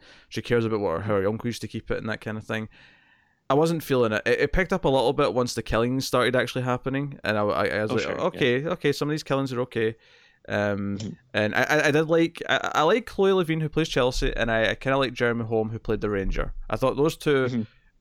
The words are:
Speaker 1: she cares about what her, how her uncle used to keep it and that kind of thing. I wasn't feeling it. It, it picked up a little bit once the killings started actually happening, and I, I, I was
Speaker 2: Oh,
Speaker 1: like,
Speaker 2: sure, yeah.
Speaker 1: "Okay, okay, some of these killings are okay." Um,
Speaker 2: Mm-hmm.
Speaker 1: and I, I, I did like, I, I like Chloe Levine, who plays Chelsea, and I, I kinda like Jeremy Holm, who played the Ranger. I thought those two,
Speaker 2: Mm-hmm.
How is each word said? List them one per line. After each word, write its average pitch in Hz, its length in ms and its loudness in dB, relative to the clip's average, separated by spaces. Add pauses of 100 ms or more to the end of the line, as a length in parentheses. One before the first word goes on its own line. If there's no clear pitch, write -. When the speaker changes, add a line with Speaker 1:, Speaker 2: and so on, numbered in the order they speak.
(300)
Speaker 1:
she - 120 -8
cares 120 220 2
about 110 160 0
what 98 140 0
her, 85 80 -2
how 107 140 0
her 95 120 2
uncle 110 200 -4
used 117 140 -6
to 110 60 -8
keep - 240 -8
it 104 60 -4
and 110 100 -8
that 110 140 -6
kind 110 160 -8
of 107 80 -12
thing. 110 240 -6 (800)
I 135 60 4
wasn't 160 280 2
feeling 123 300 2
it. 107 120 0
It, - 140 4
it - 140 2
picked 180 180 2
up 190 140 0
a 160 40 2
little 131 220 4
bit 143 220 2
once 123 200 0
the 117 80 -4
killings 123 460 0
started 123 260 2
actually 123 300 0
happening, 135 640 -4
and 107 120 0
I, 104 40 2
I, 104 260 2
I 101 140 -2
was 107 100 -2
Speaker 2:
Oh, 123 40 0
Speaker 1:
like, 110 80 0
Speaker 2:
sure, - 140 -4
yeah. - 100 -2
Speaker 1:
"Okay, 139 400 2
okay, 160 260 0
some 147 160 -2
of - 20 -2
these 151 120 -4
killings 135 280 -2
are 120 100 -4
okay." 113 360 -2 (500)
Um, 101 500 -2
Speaker 2:
Mm-hmm. 107 120 -8 (240)
Speaker 1:
and 107 220 0
I, 120 80 2
I, 151 240 2
I 156 40 2
did 151 160 2
like, 165 420 2
I, - 260 -2
I 143 80 2
like 220 220 2
Chloe 196 280 2
Levine, 160 260 0
who 156 100 -2
plays 156 200 0
Chelsea, 131 480 0
and 113 120 0
I, 113 220 2
I 110 40 -4
kinda 135 220 -2
like 135 160 0
Jeremy 120 300 0
Holm, 110 260 0
who 113 100 -6
played 107 200 -2
the 104 100 -2
Ranger. 95 440 -2 (160)
I 117 80 0
thought 120 180 0
those 151 220 2
two, 139 300 2
Speaker 2:
Mm-hmm. 123 140 -2 (400)